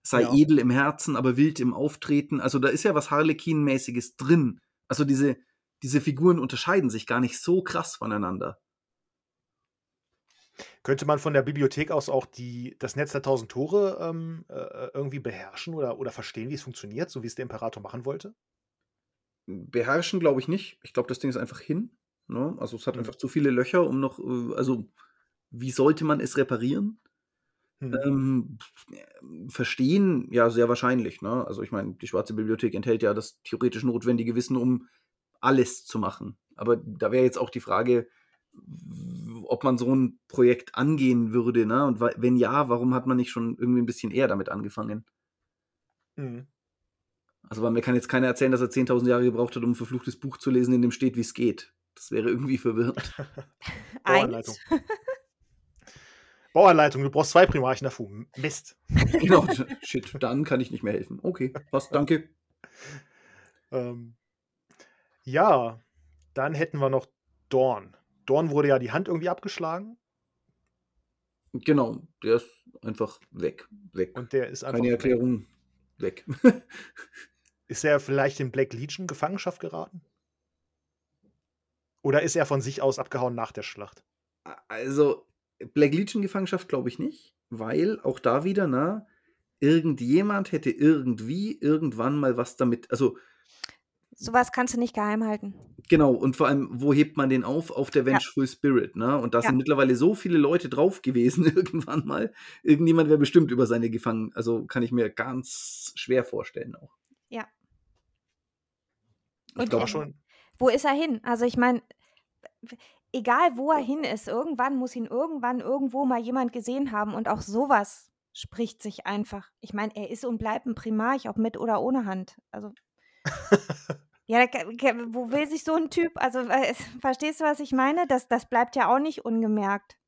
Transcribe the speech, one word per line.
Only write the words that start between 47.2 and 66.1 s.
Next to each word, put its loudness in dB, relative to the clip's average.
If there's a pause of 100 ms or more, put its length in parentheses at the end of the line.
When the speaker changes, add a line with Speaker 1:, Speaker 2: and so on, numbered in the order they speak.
Speaker 1:
Also, -8
weil 2
mir 2
kann 2
jetzt 0
keiner 2
erzählen, 2
dass 4
er 0
zehntausend 2
Jahre 2
gebraucht 0
hat, -6
um 2
ein 0
verfluchtes -6
Buch -10
zu -2
lesen, 4
in 4
dem 4
steht, -2
wie's -4
geht. -2 (220)
Das -18
wäre 0
irgendwie 0
verwirrend. -2
Speaker 2:
<laughs> -16
Speaker 3:
Eins. 2
Speaker 2:
Bauanleitung. -10 (1900)
Bauanleitung, 8
du 0
brauchst 2
zwei 10
Primarchen 0
dafür. -6
M-, -16
Mist. -8
Speaker 1:
<laughs> 2
Genau, 6 (340)
shit, -8
dann -2
kann 0
ich -6
nicht -10
mehr -2
helfen. -8
Okay, -4 (120)
passt, -2
danke. 0 (1400)
Speaker 2:
Ähm, -8 (1080)
ja, 2 (540)